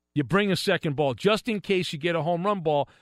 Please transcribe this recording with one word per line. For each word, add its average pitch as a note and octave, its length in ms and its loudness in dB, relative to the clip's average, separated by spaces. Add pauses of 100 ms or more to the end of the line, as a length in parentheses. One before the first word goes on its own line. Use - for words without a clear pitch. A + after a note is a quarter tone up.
(140)
You D3 80 2
bring F#3+ 300 2
a E3 40 2
second E3 380 0
ball. C3+ 200 0
Just G3+ 340 0
in G#3+ 120 -2
case F#3 320 -2
you D#3 60 -8
get E3+ 160 -2
a D#3+ 80 -2
home E3+ 240 -2
run G#3 140 0
ball, D3+ 280 0 (140)